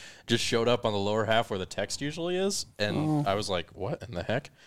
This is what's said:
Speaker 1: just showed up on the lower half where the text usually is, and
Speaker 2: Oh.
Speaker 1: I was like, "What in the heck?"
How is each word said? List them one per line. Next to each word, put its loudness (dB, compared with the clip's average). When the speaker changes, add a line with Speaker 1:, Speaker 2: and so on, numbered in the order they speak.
Speaker 1:
just 4
showed 2
up 4
on 2
the 0
lower 0
half 4
where -2
the -2
text -4
usually -4
is, -2
and 2
Speaker 2:
Oh. 2
Speaker 1:
I 2
was -2
like, -2
"What -6
in -12
the -4
heck?" -2